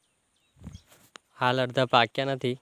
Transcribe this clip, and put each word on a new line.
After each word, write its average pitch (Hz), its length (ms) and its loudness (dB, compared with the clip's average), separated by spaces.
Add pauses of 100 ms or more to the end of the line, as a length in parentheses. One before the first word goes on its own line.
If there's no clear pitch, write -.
(1300)
હાલ 127 280 0
અડધા 123 240 0
પાક્યા 123 400 2
નથી 131 360 -4